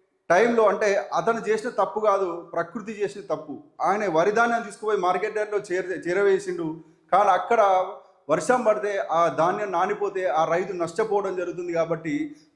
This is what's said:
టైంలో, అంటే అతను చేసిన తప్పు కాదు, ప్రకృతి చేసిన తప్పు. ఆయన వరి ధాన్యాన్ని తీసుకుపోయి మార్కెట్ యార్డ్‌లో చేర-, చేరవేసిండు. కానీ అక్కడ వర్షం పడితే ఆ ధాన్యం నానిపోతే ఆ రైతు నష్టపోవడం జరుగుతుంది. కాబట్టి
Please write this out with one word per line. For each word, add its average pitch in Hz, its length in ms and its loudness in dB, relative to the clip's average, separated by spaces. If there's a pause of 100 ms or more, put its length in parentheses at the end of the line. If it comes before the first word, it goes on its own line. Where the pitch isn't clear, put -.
(300)
టైంలో, 220 380 4
అంటే 196 460 0
అతను 196 360 -2
చేసిన 220 200 -2
తప్పు 208 300 -2
కాదు, 196 520 0
ప్రకృతి 190 400 -6
చేసిన 202 300 -6 (120)
తప్పు. 143 280 -10 (180)
ఆయన 196 300 0
వరి 170 220 2
ధాన్యాన్ని 233 340 0
తీసుకుపోయి 208 320 -4
మార్కెట్ 202 380 -2
యార్డ్‌లో 208 220 -2
చేర-, 175 500 -4
చేరవేసిండు. 180 760 0 (280)
కానీ 196 180 6
అక్కడ 190 560 4 (440)
వర్షం 226 320 2
పడితే 208 360 2 (120)
ఆ 165 180 4
ధాన్యం 185 440 0
నానిపోతే 190 540 -2
ఆ 160 180 2
రైతు 180 280 0
నష్టపోవడం 190 640 -2
జరుగుతుంది. 175 360 -6
కాబట్టి 160 640 -2 (200)